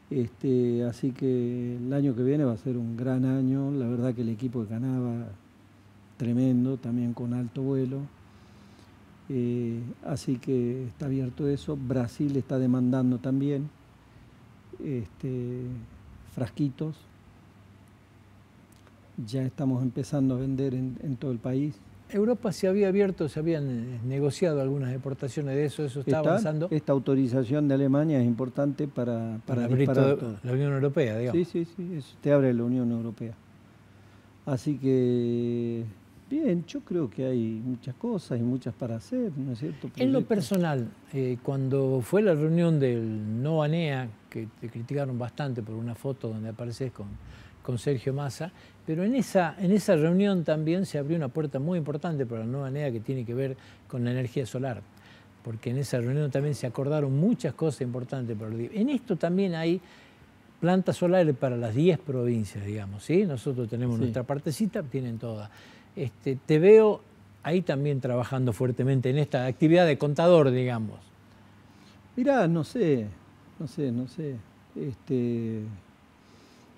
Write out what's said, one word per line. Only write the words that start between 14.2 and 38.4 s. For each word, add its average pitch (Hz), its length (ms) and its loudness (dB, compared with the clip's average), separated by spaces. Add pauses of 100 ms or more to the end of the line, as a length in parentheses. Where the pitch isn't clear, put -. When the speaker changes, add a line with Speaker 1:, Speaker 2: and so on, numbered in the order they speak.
Speaker 1:
este, 123 840 -6 (720)
frasquitos. 147 600 -4 (2250)
Ya 131 180 -2
estamos 131 400 -2
empezando 131 520 0
a 123 40 -2
vender 135 340 -2
en, 131 300 -4
en 135 140 -4
todo 139 140 -4
el 117 80 -4
país. 135 360 -2 (340)
Speaker 2:
Europa 214 440 0
se 190 160 0
había 202 180 4
abierto, 190 400 2
se 156 120 -6
habían, 156 300 0
eh, 120 380 -4
negociado 143 540 0
algunas 135 320 -2
exportaciones 135 600 -4
de 147 100 2
eso, 147 180 -4
eso 139 160 -6
está 143 200 2
Speaker 1:
Está, 151 100 2
Speaker 2:
avanzando. 165 420 0
Speaker 1:
esta 147 220 2
autorización 135 720 2
de 139 60 4
Alemania 139 480 4
es 120 40 4
importante 131 640 0
para, 117 520 -4
para - 60 -14
Speaker 2:
Para 120 200 -2
abrir 127 140 2
Speaker 1:
disparar 135 360 6
Speaker 2:
todo, - 20 0
Speaker 1:
todo. 110 240 -6
Speaker 2:
la 123 120 -4
Unión 143 180 0
Europea, 135 460 0
digamos. 123 200 0
Speaker 1:
Sí, 170 280 -2
sí, - 100 -14
sí, 180 200 -8
eso 143 260 -12
te 143 100 2
abre 135 220 6
la 117 100 2
Unión 123 280 0
Europea. 113 420 -6 (1120)
Así 143 320 -2
que, 120 1080 2 (460)
bien, 240 360 0
yo - 140 -10
creo 165 300 -4
que 131 160 -4
hay 113 400 -2
muchas 127 300 -8
cosas 190 440 -4
y 117 40 0